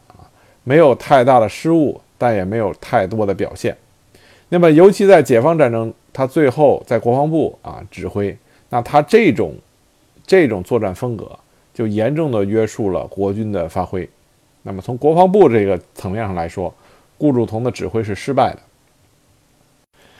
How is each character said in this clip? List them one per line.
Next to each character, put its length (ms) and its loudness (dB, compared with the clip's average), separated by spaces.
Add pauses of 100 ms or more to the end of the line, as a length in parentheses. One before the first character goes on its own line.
啊， 140 -20 (420)
没 140 2
有 160 6
太 300 2
大 160 4
的 100 2
失 220 -6
误， 280 0 (200)
但 160 0
也 100 -2
没 120 -4
有 180 -2
太 320 -2
多 180 -4
的 80 -2
表 220 -6
现。 200 -6 (760)
那 100 0
么 100 4
尤 220 8
其 160 0
在 160 8
解 180 2
放 160 0
战 140 2
争， 200 -4 (220)
他 140 -4
最 200 0
后 380 2
在 140 -2
国 160 0
防 140 -2
部， 340 -4
啊， 260 -16
指 180 -12
挥， 300 -6 (320)
那 100 -4
他 220 0
这 300 2
种， 240 -4 (720)
这 200 4
种 140 -4
作 180 -4
战 140 -4
风 240 -8
格 100 -14 (460)
就 140 -6
严 280 -2
重 160 -4
地 140 -2
约 220 -2
束 240 -6
了 160 -6
国 260 -4
军 180 -6
的 160 -6
发 160 -6
挥。 240 -8 (540)
那 100 -14
么 80 -10
从 160 -10
国 200 0
防 160 4
部 180 6
这 160 2
个 160 -2 (140)
层 160 -10
面 120 -8
上 120 -8
来 120 -6
说， 240 -8 (460)
顾 140 0
祝 160 -2
同 160 -8
的 80 -4
指 160 -10
挥 160 -6
是 100 -8
失 180 -8
败 220 0
的。 60 -18 (1600)